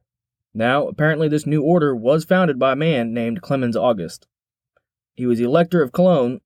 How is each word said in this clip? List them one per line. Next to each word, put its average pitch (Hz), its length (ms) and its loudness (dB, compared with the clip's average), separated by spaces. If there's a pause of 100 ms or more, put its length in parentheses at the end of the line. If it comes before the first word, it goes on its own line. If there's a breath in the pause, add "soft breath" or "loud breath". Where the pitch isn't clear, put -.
(560)
Now, 123 320 0
apparently 156 400 0
this 151 180 -2
new 151 160 0
order 147 340 2
was 135 300 0
founded 180 320 0
by 131 140 2
a 127 40 -2
man 135 380 -2
named 117 300 -4
Clemens 123 340 -2
August. 98 480 -2 (880)
He 127 120 -6
was 120 140 0
Elector 165 420 2
of 131 100 -2
Cologne 143 540 2